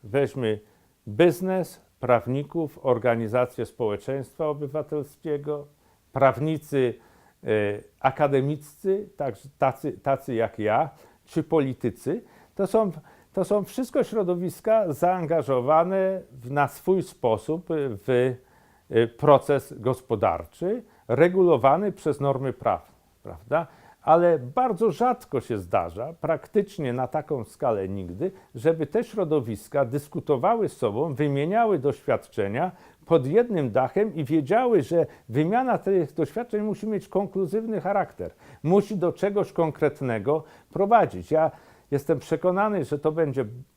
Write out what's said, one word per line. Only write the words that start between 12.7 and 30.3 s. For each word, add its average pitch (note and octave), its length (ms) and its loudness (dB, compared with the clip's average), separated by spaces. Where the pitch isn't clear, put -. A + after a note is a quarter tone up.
to F#3 120 -2
są G3+ 180 0
wszystko B3+ 400 -4
środowiska F#3 880 -2
zaangażowane E3+ 1300 0
w, B2 200 -14
na C#3+ 160 2
swój F#3 360 0
sposób B2+ 680 -2
w, B2+ 680 0
e, A2+ 180 4
proces C#3 720 4
gospodarczy, A#2 1000 -2
regulowany E3+ 840 4
przez C#3+ 280 -4
normy C3+ 340 -2
prawne, - 420 -4
prawda? A2 440 -6
Ale E3+ 380 4
bardzo G#3 520 0
rzadko A#3 500 -2
się A2+ 160 -6
zdarza, F#2+ 640 -4
praktycznie D#3+ 720 -2
na B2+ 140 -4
taką D3 360 -6
skalę G#2+ 460 -4
nigdy, G2 420 -8
żeby D#3+ 320 0
te A3+ 160 -2
środowiska C#3+ 840 -2
dyskutowały D3 840 -2